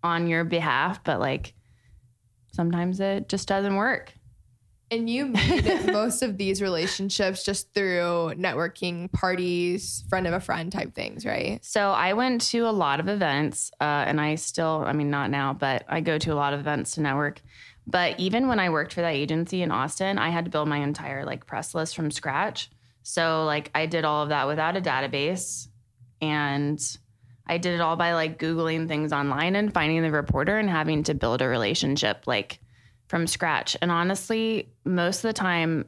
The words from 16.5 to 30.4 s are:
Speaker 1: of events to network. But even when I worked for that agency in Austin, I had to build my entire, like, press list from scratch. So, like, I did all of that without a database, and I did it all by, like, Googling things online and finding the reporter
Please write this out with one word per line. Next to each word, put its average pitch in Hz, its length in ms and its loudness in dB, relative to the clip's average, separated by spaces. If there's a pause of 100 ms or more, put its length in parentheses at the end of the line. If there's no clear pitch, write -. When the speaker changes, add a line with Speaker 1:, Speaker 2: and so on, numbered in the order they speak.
Speaker 1:
of 143 80 -4
events 143 360 -2
to 160 60 0
network. 143 380 0 (460)
But 175 320 0
even 220 300 2
when 233 100 2
I 185 100 2
worked 160 240 0
for - 80 -4
that 165 140 0
agency 160 480 0
in 165 80 0
Austin, 160 480 0
I 160 120 2
had 170 160 0
to - 40 -6
build 151 180 0
my 147 100 0
entire, 143 460 -4
like, 131 220 -8
press - 260 -6
list 160 220 -4
from 156 160 -2
scratch. 151 580 -4 (360)
So, 160 400 2
like, 151 300 0
I 160 120 2
did 165 180 0
all 151 200 2
of 147 60 -2
that 139 180 2
without 156 280 0
a 196 40 -2
database, 139 880 -2 (520)
and 147 600 0 (680)
I 170 120 0
did 175 160 0
it 170 60 0
all 165 160 2
by, 170 180 2
like, 160 260 -2
Googling 160 480 0
things 151 240 0
online 143 420 2
and 208 180 0
finding 160 300 4
the 160 80 2
reporter 151 480 2